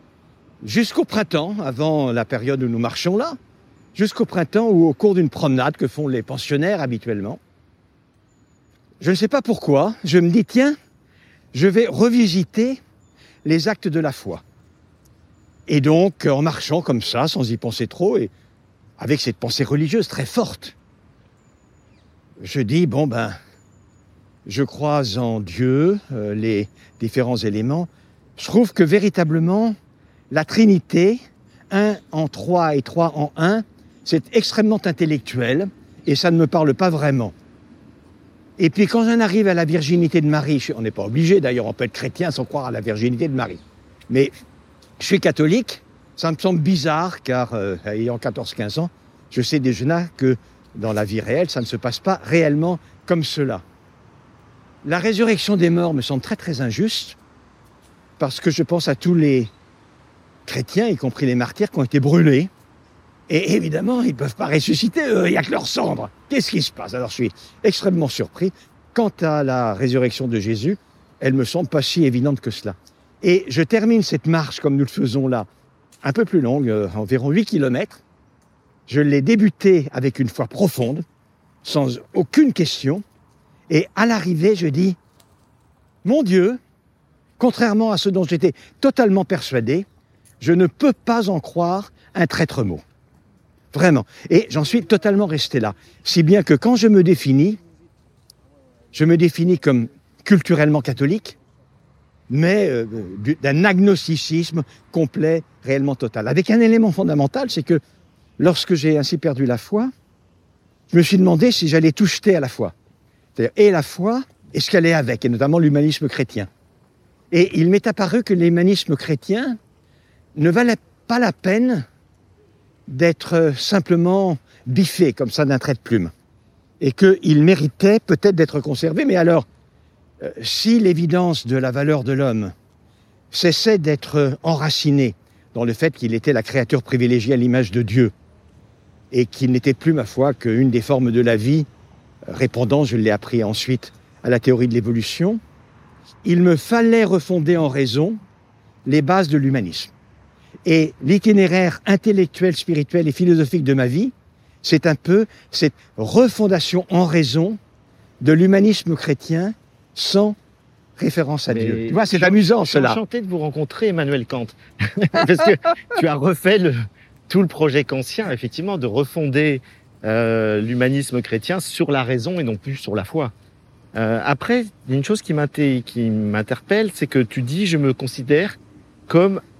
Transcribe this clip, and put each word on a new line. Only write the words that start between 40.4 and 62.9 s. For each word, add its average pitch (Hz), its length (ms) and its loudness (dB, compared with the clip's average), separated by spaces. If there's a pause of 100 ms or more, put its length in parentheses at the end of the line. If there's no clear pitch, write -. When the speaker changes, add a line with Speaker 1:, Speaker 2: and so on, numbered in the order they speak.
Speaker 1:
je, - 140 -6
on 110 80 -8
n'est 110 100 -4
pas 98 120 -8
obligé, 160 360 2
d'ailleurs 123 260 -2
on 107 60 -6
peut 127 120 -6
être 117 80 -6
chrétien 160 380 -6
sans 131 140 -6
croire 139 220 -6
à 123 40 -8
la 113 100 -8
virginité 117 460 -2
de 143 80 -6
Marie. 107 240 -6 (520)
Mais 131 200 2 (680)
je - 60 -10
suis 196 120 2
catholique, 165 640 0 (320)
ça 165 160 -6
me 156 80 -4
semble 180 220 0
bizarre, 160 600 -2
car, 123 320 -4
euh, 98 300 -4
ayant 113 340 -6
quatorze, 120 360 -8
quinze 104 240 -8
ans, 165 120 -4 (400)
je 127 120 -2
sais 151 160 -2
déjà 131 460 -2 (120)
que 127 200 0 (400)
dans 110 160 -6
la 107 120 -2
vie 104 160 -4
réelle, 143 300 -2
ça 139 100 -6
ne 117 60 -6
se - 100 -8
passe 117 220 -8
pas 190 240 -2
réellement 160 560 0 (280)
comme 165 180 0
cela. 127 380 -6 (1200)
La 160 120 -2
résurrection 208 580 0
des 175 140 4
morts 170 240 0
me 131 80 -2
semble 131 200 -4
très, - 140 -8
très 143 240 -8
injuste, 139 560 -4 (1040)
parce 135 180 -6
que 170 140 -2
je 165 100 -2
pense 170 240 -2
à 147 80 -2
tous 175 200 0
les 139 340 2 (960)
chrétiens, 170 400 -4
y 202 100 0
compris 135 300 -4
les 123 80 0
martyrs, 123 380 -2
qui - 80 -6
ont 139 40 0
été 143 140 -2
brûlés. 151 520 4 (800)